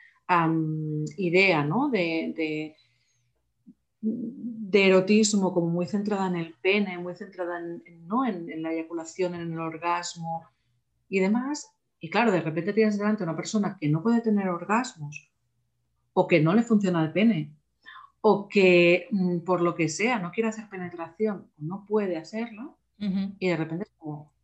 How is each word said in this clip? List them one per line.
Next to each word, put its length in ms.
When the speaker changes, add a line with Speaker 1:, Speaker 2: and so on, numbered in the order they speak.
Speaker 1:
am, 760
idea, 480
¿no? 240
de, 480
de, 400
de 880
erotismo 640
como 160
muy 180
centrada 420
en 80
el 240
pene, 380
muy 160
centrada 440
en, 280
en, 200
¿no? 200
en, 240
en 120
la 100
eyaculación, 640
en 180
el 60
orgasmo 880
y 120
demás. 500
Y 120
claro, 200
de 100
repente 320
tienes 260
delante 260
una 120
persona 440
que 80
no 140
puede 180
tener 280
orgasmos, 800
o 140
que 140
no 140
le 80
funciona 400
el 100
pene, 420
o 280
que, 640
mm, 300
por 200
lo 140
que 140
sea 300
no 120
quiere 180
hacer 200
penetración, 920
o 40
no 240
puede 300
hacerlo, 600
Speaker 2:
Ujú. 380
Speaker 1:
y 100
de 80
repente 280
es 120
como, 360